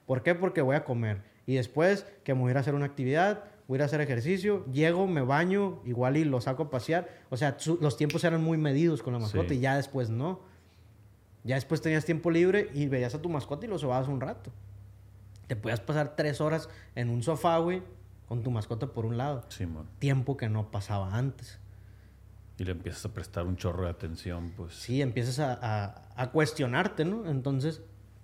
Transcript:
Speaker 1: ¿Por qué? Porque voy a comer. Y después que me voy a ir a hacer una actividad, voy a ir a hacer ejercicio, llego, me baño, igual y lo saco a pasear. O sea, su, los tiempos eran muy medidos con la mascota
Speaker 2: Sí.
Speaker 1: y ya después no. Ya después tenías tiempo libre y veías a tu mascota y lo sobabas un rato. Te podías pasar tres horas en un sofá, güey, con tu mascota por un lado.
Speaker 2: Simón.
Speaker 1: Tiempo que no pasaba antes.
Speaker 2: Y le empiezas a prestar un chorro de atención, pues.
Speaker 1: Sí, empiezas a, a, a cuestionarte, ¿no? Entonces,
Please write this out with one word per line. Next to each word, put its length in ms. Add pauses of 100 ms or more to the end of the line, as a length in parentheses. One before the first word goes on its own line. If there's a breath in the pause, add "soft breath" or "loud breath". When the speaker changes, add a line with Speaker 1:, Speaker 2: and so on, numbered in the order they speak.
Speaker 1:
¿Por 180
qué? 120
Porque 260
voy 140
a 80
comer. 380 (240 soft breath)
Y 100
después 500 (200 loud breath)
que 80
me 80
voy 80
a 20
ir 60
a 40
hacer 140
una 120
actividad, 560 (240 loud breath)
voy 80
a 20
ir 60
a 20
hacer 160
ejercicio, 680
llego, 360
me 140
baño, 640
igual 320
y 80
lo 160
saco 220
a 80
pasear. 360 (220 loud breath)
O 80
sea, 220
su, 200
los 160
tiempos 280
eran 200
muy 140
medidos 460
con 100
la 60
mascota 300
Speaker 2:
Sí. 60
Speaker 1:
y 40
ya 180
después 320
no. 320 (1040 loud breath)
Ya 120
después 260
tenías 240
tiempo 260
libre 420
y 140
veías 260
a 80
tu 80
mascota 380
y 20
lo 80
sobabas 300
un 120
rato. 320 (960)
Te 100
podías 240
pasar 360
tres 260
horas 280 (260 loud breath)
en 160
un 100
sofá, 380
güey, 240 (440)
con 140
tu 80
mascota 380
por 180
un 120
lado. 320
Speaker 2:
Simón. 380 (120)
Speaker 1:
Tiempo 380
que 120
no 220
pasaba 440
antes. 440 (960 soft breath)
Speaker 2:
Y 60
le 80
empiezas 340
a 80
prestar 320
un 120
chorro 260
de 80
atención, 640
pues. 200
Speaker 1:
Sí, 280
empiezas 360
a, 220
a, 440 (100)
a 160
cuestionarte, 760
¿no? 240
Entonces, 520 (420)